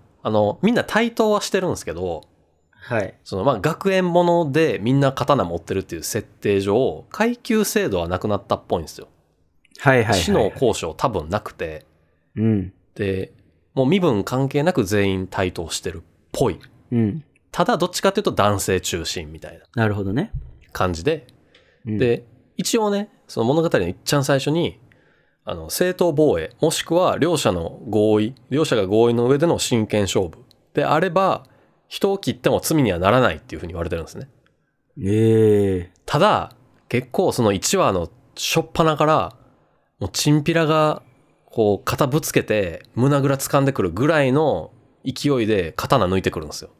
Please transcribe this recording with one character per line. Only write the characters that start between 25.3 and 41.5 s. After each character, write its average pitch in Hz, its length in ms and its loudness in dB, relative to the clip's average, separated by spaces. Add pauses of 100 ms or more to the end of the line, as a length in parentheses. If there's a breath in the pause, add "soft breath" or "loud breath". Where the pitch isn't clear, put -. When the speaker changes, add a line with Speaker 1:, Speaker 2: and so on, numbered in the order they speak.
Speaker 1:
あ 92 120 -8
の、 80 140 -14
正 180 220 -2
当 175 200 2
防 139 260 4
衛、 80 220 -6
も 160 100 2
し - 140 -4
く 160 100 -2
は 160 240 2
両 160 180 2
者 123 140 0
の 85 380 -4
合 107 320 4
意、 113 140 -2 (140)
両 147 160 0
者 139 120 0
が 98 100 2
合 113 240 4
意 117 40 2
の 120 120 2
上 139 120 4
で 165 100 2
の 127 100 0
真 110 300 0
剣 104 140 0
勝 95 260 0
負 - 100 -16 (340)
で 147 120 0
あ 143 160 2
れ 185 100 0
ば、 180 360 -2 (420 soft breath)
人 - 240 -2
を 196 60 -2
切 127 140 -4
っ - 60 -10
て - 120 0
も 104 80 2
罪 156 240 0
に 110 80 4
は 85 80 -2
な 95 140 4
ら 127 80 4
な 113 100 4
い 78 60 -4
っ - 20 -18
て - 160 -16
い 78 40 -12
う - 20 -12
ふ - 20 -10
う 90 60 -10
に 85 60 -12
言 85 40 -8
わ 85 60 -4
れ 82 60 -6
て 85 40 -2
る 82 80 -6
ん 78 40 -12
で - 40 -20
す - 80 -16
ね。 - 100 -14 (720)
Speaker 2:
え 107 800 4
え。 87 140 -10 (120)
Speaker 1:
た - 140 -2
だ、 156 340 2 (360)
結 123 240 -4
構 190 180 2
そ 120 140 0
の 101 80 4
一 95 240 -2
話 143 160 2
の 85 160 -2 (260)
初 - 260 -2
っ 156 40 -4 (100)
端 156 240 2
か 156 60 2
ら、 139 320 0 (640 soft breath)
も 95 80 -4
う - 40 -8
チ - 200 0
ン 151 100 4
ピ 165 100 0
ラ 165 140 2
が、 156 360 2 (440)
こ 104 340 0